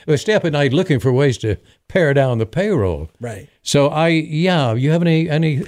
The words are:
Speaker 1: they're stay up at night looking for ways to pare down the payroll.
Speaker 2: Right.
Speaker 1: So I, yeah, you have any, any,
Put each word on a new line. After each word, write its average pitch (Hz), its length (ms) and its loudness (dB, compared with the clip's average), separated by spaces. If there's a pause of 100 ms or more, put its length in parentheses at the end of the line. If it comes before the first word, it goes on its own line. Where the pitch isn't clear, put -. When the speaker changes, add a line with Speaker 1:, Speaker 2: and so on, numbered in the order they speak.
Speaker 1:
they're 151 100 2
stay 214 160 -2
up 180 120 0
at 156 80 -2
night 143 200 0
looking 156 260 0
for 131 120 0
ways 131 280 2
to 107 180 -2 (320)
pare 160 240 2
down 131 240 2
the 110 80 -2
payroll. 107 640 -2 (100)
Speaker 2:
Right. 113 300 -14 (120)
Speaker 1:
So 143 280 2
I, 156 180 0
yeah, 160 680 0
you 127 180 0
have 170 100 2
any, 165 280 2
any, 151 380 -2